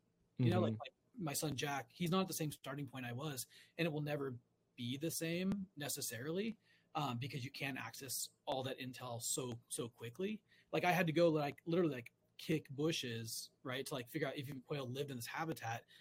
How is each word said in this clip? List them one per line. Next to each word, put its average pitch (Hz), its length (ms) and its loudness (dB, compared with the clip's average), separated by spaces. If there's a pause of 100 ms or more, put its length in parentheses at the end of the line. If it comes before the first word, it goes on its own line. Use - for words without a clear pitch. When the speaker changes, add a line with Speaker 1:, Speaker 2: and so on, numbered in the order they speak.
(440)
Speaker 1:
You 117 80 8
know, 110 100 6
like, 110 100 4
Speaker 2:
Mm-hmm. 107 80 0
Speaker 1:
like, - 140 -12 (260)
my 151 140 0
son 139 220 0
Jack, 139 360 -2
he's 175 200 -2
not 190 160 4
the 170 60 -4
same 156 180 0
starting 139 360 -6
point 127 180 -8
I 120 80 -4
was, 135 340 -4 (300)
and 165 80 4
it 165 60 2
will 151 100 0
never 139 360 0 (380)
be 123 220 -2
the 156 140 0
same 185 640 0
necessarily, 143 840 -2 (380)
um, 135 240 2
because 135 240 -4
you - 80 -8
can 139 260 -4
access 120 520 -6 (160)
all 131 180 0
that 131 160 -4
intel 127 420 -6
so, 123 380 0 (100)
so 123 200 -2
quickly. 185 520 -6 (300)
Like, 165 140 4
I 180 60 8
had 175 160 6
to 156 60 2
go, 170 160 8
like, 143 360 2
literally, 165 300 4
like, 120 160 -10 (280)
kick 156 300 0
bushes, 127 800 -2 (120)
right, 131 220 -2
to, - 80 -6
like, 127 160 -4
figure - 180 -2
out - 100 -4
if 131 100 -6
even 135 140 -8
quail 139 280 -4
lived 135 220 -2
in 131 60 -4
this 113 100 -6
habitat, 131 580 -4 (160)